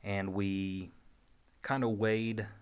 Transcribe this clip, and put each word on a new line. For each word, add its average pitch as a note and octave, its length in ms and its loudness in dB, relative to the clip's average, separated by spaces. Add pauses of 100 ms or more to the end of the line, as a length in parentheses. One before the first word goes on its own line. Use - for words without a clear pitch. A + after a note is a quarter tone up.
and G2 300 -2
we F#2+ 580 0 (720)
kinda C3+ 240 2
weighed A2 580 2 (160)